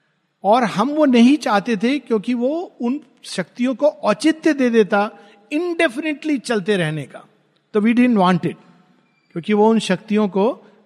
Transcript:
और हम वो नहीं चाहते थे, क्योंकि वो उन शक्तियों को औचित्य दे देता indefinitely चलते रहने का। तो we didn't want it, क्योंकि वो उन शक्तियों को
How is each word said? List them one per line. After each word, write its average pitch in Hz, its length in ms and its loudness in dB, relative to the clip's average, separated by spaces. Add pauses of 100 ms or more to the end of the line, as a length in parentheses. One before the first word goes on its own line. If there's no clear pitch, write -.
(440)
और 233 200 4
हम 202 260 -2
वो 302 160 2
नहीं 247 320 6
चाहते 226 400 -2
थे, 247 220 -2
क्योंकि 226 340 -4
वो 277 480 -4
उन 254 200 -4 (220)
शक्तियों 240 520 -6
को 285 120 0
औचित्य 302 640 0
दे 262 160 0
देता 214 420 2 (420)
indefinitely 311 840 -2
चलते 208 380 -2
रहने 156 260 -4
का। - 220 -20 (480)
तो 214 80 0
we 214 60 0
didn't 240 300 2
want 180 220 2
it, 151 140 -6 (800)
क्योंकि 175 220 -4
वो 208 160 4
उन 226 100 2
शक्तियों 202 480 -2
को 202 360 -2 (220)